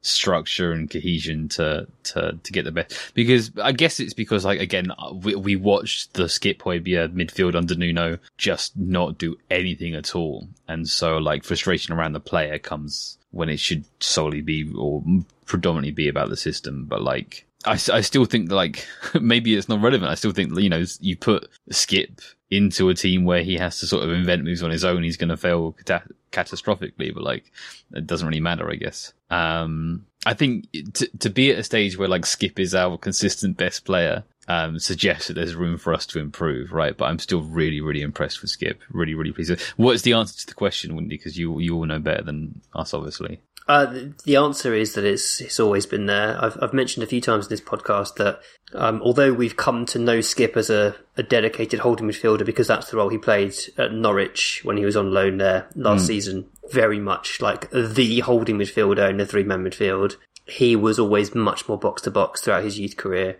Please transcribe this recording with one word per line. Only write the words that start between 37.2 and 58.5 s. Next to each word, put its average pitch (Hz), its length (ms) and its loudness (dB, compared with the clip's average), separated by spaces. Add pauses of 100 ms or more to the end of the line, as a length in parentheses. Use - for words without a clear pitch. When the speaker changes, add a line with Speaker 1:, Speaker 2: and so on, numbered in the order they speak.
Speaker 1:
really, 78 400 -2
really 73 200 -2
impressed 73 400 -6
with 67 100 -6
Skip. - 300 -6 (100)
Really, 80 220 -2
really 78 200 -4
pleased. 85 260 -2 (160)
What's 117 280 4
the 120 100 6
answer 113 260 0
to - 80 -12
the - 60 -18
question, 85 420 -4
Windy? 78 220 -6
'Cause 80 180 -12
you, 82 240 -4
you 85 160 0
all 82 100 -2
know 78 140 -4
better 76 240 -2
than 78 380 -8 (120)
us, 80 200 -6
obviously. 76 480 -8 (260)
Speaker 2:
Uh, 143 180 6
the, 131 280 -8 (100)
the 139 140 6
answer 139 360 2
is 107 200 0
that 101 100 -2
it's, - 380 0
it's - 180 -4
always 104 260 4
been 104 200 -2
there. 104 360 0
I've, 110 200 -2
I've 127 120 0
mentioned 127 300 0
a - 40 -4
few 123 120 0
times 107 280 2
in - 20 -16
this 104 100 -4
podcast 101 560 -2
that, 101 240 0 (340)
um, 110 300 0
although 131 300 6
we've 117 240 0
come 120 300 0
to - 120 -4
know 117 220 4
Skip - 340 0
as 110 140 2
a, 104 260 4 (220)
a 123 60 0
dedicated 110 580 0
holding 113 260 2
midfielder 107 380 2
because 113 220 2
that's - 220 0
the 117 60 -8
role 104 140 2
he 107 80 -2
played 101 360 2 (240)
at 117 140 0
Norwich 104 720 0
when 104 140 -2
he 101 80 2
was 104 100 2
on 98 180 2
loan 95 260 4
there 95 360 2
last 104 280 4
Speaker 1:
Mm. 85 40 4
Speaker 2:
season, 98 420 -4 (220)
very 110 300 4
much - 400 -4
like 104 300 -2
the 117 500 2
holding 113 360 2